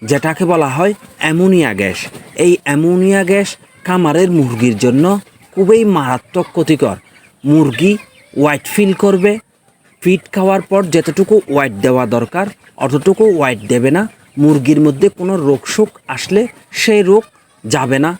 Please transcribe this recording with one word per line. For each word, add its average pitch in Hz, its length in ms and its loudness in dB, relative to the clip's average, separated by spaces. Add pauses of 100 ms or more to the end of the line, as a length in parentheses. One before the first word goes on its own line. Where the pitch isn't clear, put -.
যেটাকে 143 420 -2
বলা 165 320 0
হয় 185 160 0 (260)
অ্যামোনিয়া 165 560 0
গ্যাস। 95 240 -4 (380)
এই 175 160 2 (120)
অ্যামোনিয়া 180 600 0
গ্যাস 196 240 0 (360)
খামারের 180 460 0
মুরগির 123 480 0
জন্য 127 260 2 (480)
খুবই 196 280 2 (160)
মারাত্মক 135 560 -4
ক্ষতিকর। 143 440 0 (480)
মুরগি 151 480 2 (420)
হোয়াইট 143 300 -2 (100)
ফিল 196 200 2
করবে, 196 380 0 (680)
ফিড 185 200 0 (100)
খাওয়ার 190 300 0
পর 196 180 0 (140)
যেতটুকু 170 400 0 (160)
হোয়াইট 139 240 -2 (100)
দেওয়া 127 220 2
দরকার 120 400 -4 (300)
অতটুকু 147 480 0 (120)
হোয়াইট 131 240 -2 (120)
দেবে 123 180 2
না। 180 120 2 (360)
মুরগির 147 420 2
মধ্যে 151 300 2
কোনো 185 240 -4 (140)
রোগ 139 180 0
শোক 214 240 -2 (180)
আসলে 185 340 -2 (300)
সেই 208 300 0
রোগ 196 200 4 (420)
যাবে 131 340 -2
না। 151 220 0